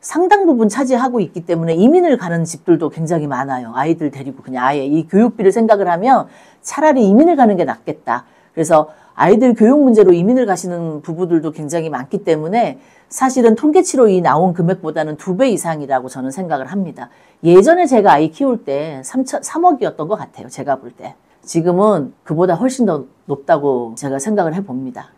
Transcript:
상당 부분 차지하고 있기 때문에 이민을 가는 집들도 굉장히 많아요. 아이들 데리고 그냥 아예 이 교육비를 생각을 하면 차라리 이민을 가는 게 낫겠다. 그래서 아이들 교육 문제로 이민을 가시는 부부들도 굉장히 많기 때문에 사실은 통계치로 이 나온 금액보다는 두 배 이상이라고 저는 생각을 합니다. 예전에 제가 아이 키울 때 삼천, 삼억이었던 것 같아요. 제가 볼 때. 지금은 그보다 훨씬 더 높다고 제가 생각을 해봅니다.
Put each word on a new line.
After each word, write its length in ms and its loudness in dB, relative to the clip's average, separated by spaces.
상당 440 0
부분 240 2
차지하고 500 -2
있기 260 -6
때문에 280 -2
이민을 440 4
가는 280 -4
집들도 440 -2
굉장히 380 -4
많아요. 480 -8
아이들 360 -4
데리고 300 -16
그냥 240 -8
아예 200 -2
이 220 -2
교육비를 440 2
생각을 380 2
하면 380 0
차라리 460 0
이민을 280 6
가는 220 4
게 80 0
낫겠다. 600 -8
그래서 360 2
아이들 380 4
교육 300 4
문제로 300 6
이민을 320 2
가시는 560 -6
부부들도 500 -4
굉장히 380 -8
많기 340 -8
때문에 560 -2
사실은 460 2
통계치로 520 2
이 140 2
나온 320 2
금액보다는 640 -4
두 180 -6
배 140 2
이상이라고 580 -4
저는 240 -10
생각을 360 -6
합니다. 420 -8
예전에 420 6
제가 280 4
아이 180 2
키울 320 -4
때 400 -6
삼천, 400 -6
삼억이었던 640 -2
것 80 -2
같아요. 320 -16
제가 300 -6
볼 140 -18
때. 240 -20
지금은 720 0
그보다 300 0
훨씬 320 -2
더 200 -2
높다고 680 -2
제가 240 -6
생각을 360 -4
해봅니다. 640 -10